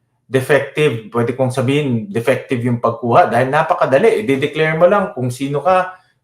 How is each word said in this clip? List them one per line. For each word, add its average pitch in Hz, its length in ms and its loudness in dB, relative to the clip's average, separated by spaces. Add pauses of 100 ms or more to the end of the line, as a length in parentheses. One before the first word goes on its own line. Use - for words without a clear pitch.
(320)
defective, 127 800 0
pwede 120 240 -2
kong 123 160 2
sabihin, 127 560 0
defective 117 560 -6
yung 120 160 -2
pagkuha 127 480 2
dahil 131 240 0
napakadali. 160 720 2
I-declare 156 560 0
mo 175 80 -2
lang 196 240 0
kung 127 160 -4
sino 139 320 -4
ka, 185 400 0 (240)